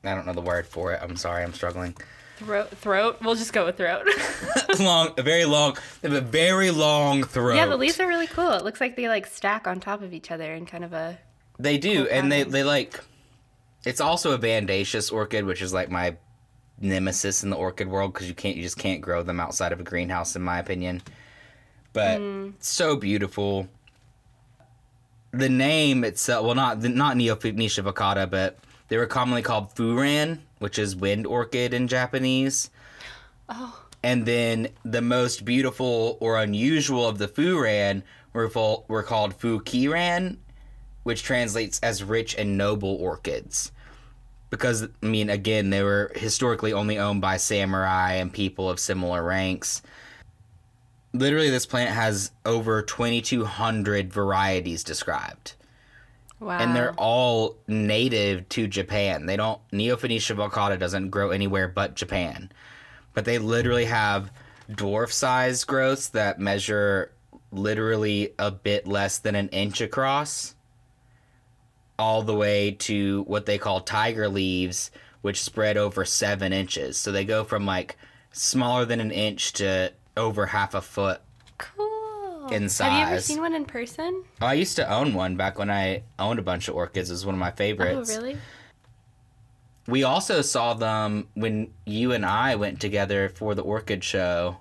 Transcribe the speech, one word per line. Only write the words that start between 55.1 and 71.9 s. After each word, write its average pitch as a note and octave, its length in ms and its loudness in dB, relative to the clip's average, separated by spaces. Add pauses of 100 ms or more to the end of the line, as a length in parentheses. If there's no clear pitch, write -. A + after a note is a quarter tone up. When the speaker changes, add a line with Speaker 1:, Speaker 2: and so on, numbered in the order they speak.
Speaker 2:
Wow. F3+ 200 -4
Speaker 1:
And A#2+ 160 2
they're A#2+ 200 2
all A#2 600 2 (120)
native G#2+ 840 2
to A2+ 160 0
Japan. G2 600 -2
They G2 100 0
don't, G#2+ 240 -2 (120)
Neo A2+ 240 2
Phoenicia A2+ 380 -2
falcata G2+ 440 0
doesn't F#2+ 320 -2
grow G2 200 0
anywhere F#2+ 380 0
but G2 280 -4
Japan. F#2+ 540 -4 (640)
But G#2+ 120 -2
they A#2 140 2
literally A#2 480 2
have G#2 440 2 (400)
dwarf-sized A#2+ 960 0
growths C3+ 440 2
that G#2 280 0
measure G2+ 720 0 (380)
literally G#2+ 880 0
a G2+ 140 0
bit G2+ 340 -2
less G2 320 0
than G#2 160 -2
an G2+ 140 0
inch G#2 320 -2
across, C3+ 720 -2 (1400)